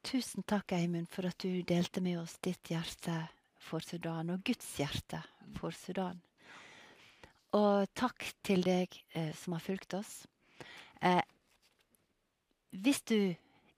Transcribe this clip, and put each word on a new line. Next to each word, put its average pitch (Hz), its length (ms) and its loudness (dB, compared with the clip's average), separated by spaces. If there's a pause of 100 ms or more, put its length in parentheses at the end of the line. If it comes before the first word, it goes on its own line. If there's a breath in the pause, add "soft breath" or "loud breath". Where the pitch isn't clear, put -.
Tusen - 400 -2
takk, 202 280 0
Eimund, 170 380 0
for 185 160 -4
at 180 140 -2
du 180 240 0
delte 175 380 2
med 175 180 0
oss 165 200 -8
ditt - 300 -4
hjerte 165 600 -4 (260)
for - 240 -4
Sudan, 165 500 -4
og 185 140 -2
Guds - 340 -2
hjerte - 460 -4 (300)
for 165 180 -6
Sudan. 180 500 -6 (1300 loud breath)
Og 202 400 6
takk - 320 -2 (180)
til 185 180 4
deg, 180 280 4 (240)
eh, 160 200 -2
som - 200 -6
har 165 80 -4
fulgt - 320 -6
oss. - 340 -8 (760 loud breath)
Eh, 180 200 6 (1500)
hvis 220 300 2
du 202 320 4 (420 soft breath)